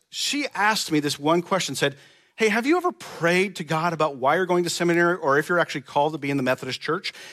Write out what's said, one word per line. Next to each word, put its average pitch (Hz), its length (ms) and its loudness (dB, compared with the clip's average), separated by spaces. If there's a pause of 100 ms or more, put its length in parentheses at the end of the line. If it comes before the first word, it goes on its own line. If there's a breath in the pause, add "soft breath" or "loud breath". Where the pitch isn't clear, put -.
(100)
she - 440 -4
asked 202 380 0
me 151 80 2
this 143 180 -2
one 160 220 2
question, 170 340 -2
said, 139 220 -2 (400 soft breath)
"Hey, 220 120 2
have 226 180 0
you 320 100 4
ever 349 160 0
prayed 180 640 0
to 175 80 -8
God 160 280 -2
about 151 240 0
why 135 200 2
you're 185 100 0
going 175 180 2
to 170 60 -4
seminary 175 460 2
or 143 220 2
if 151 100 0
you're 180 100 2
actually 156 240 0
called 151 300 0
to 156 60 -6
be 139 120 -4
in 143 60 0
the 139 60 0
Methodist 127 380 -2
Church?" - 340 -4 (180 loud breath)